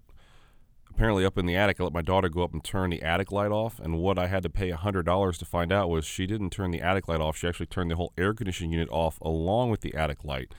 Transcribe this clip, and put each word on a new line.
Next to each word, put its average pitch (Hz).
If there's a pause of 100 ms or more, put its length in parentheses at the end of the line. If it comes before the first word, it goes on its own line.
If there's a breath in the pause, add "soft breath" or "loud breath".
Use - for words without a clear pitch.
(880 soft breath)
apparently 107
up 95
in 90
the 87
attic, 98
I 90
let 80
my 85
daughter 92
go 85
up 82
and 80
turn 92
the 85
attic 87
light 101
off, 110
and 82
what 92
I 90
had 95
to 87
pay 92
a 82
hundred 92
dollars 90
to 87
find 85
out 98
was 80
she -
didn't 101
turn 92
the 85
attic 92
light 82
off. 78
She 87
actually 87
turned 87
the 82
whole 87
air 95
conditioning 90
unit 82
off 80
along 87
with 107
the -
attic 76
light. 67